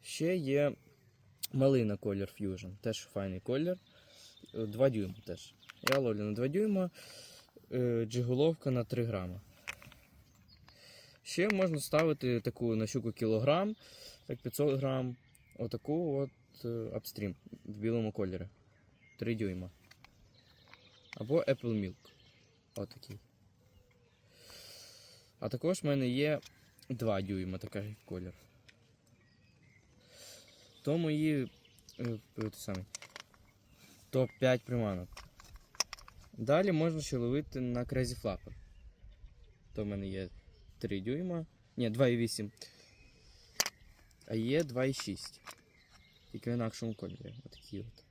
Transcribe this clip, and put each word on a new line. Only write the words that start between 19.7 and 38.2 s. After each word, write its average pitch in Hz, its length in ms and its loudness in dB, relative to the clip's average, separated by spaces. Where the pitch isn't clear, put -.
Або 131 240 2
Apple 123 340 2
Milk, 98 380 -4
отакий. - 440 -10
А - 80 -2
також 151 340 0
в - 40 0
мене 139 220 4
є 143 320 2
два 110 340 2
дюйма, 95 360 -2
така 101 240 -6
ж 107 120 -6
колір. 90 300 -8
То 151 160 4
мої, 151 500 2
е, 120 60 -4
е, 117 140 -2
той 107 180 -2
самий, 95 320 -6
топ-п'ять 127 520 4
приманок. 104 460 0
Далі 151 400 2
можна 160 280 2
ще 139 160 -2
ловити 127 440 -2
на 123 240 -2
Crazy 123 380 -2